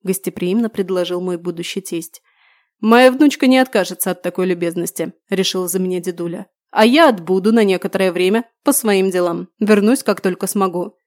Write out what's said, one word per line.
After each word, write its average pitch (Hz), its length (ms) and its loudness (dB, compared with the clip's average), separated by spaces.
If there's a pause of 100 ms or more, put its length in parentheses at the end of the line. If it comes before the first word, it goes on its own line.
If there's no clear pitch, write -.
гостеприимно 190 640 -4
предложил 180 500 -4
мой 180 180 -6
будущий 170 440 -8
тесть. - 400 -12 (640)
"Моя 247 300 6
внучка 277 340 2
не 262 120 4
откажется 196 520 -2
от 180 100 -8
такой 185 240 -4
любезности", 170 680 -4 (160)
решил 185 400 -2
за 185 100 -4
меня 185 220 -2
дедуля. 175 460 -8 (220)
"А 220 160 4
я 294 220 6
отбуду 190 460 0
на 226 100 4
некоторое 190 480 0
время 185 320 0 (220)
по 269 80 2
своим 196 360 2
делам. 175 380 -2 (100)
Вернусь, 214 460 2
как 208 160 -2
только 185 280 -4
смогу". 185 600 -4